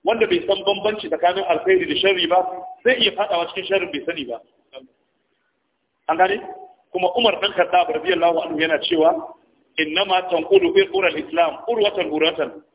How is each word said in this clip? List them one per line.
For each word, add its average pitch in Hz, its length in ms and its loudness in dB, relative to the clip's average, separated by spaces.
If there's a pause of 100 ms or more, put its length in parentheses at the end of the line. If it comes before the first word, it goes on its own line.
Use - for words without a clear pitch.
Wanda 220 220 2
bai 170 200 0
san 196 180 0
bambanci 202 440 -2
tsakanin 180 360 0
alkhairi 180 400 2
da 151 100 -4
sharri 185 320 2
ba, 180 140 4 (420)
zai 247 180 2
iya 214 120 2
fadawa 180 360 -2
cikin 190 160 -10
sharrin 190 260 -2
bai 143 140 -6
sani 156 200 -6
ba. 117 160 -10 (1700)
An 160 80 0
gane? 190 240 2 (500)
Kuma 185 240 -2
Umar 226 240 2
dan 196 140 -2
Khattab 180 360 2
radiyallahu 165 520 0
anhu 156 180 -6
yana 160 220 0
cewa, 165 320 2 (640)
"Innama 185 520 0
tanqulu 175 440 4
fi 190 180 6
qural - 260 0
Islam 160 520 -2
urwatan 202 420 0
urwatan. 156 500 -2 (140)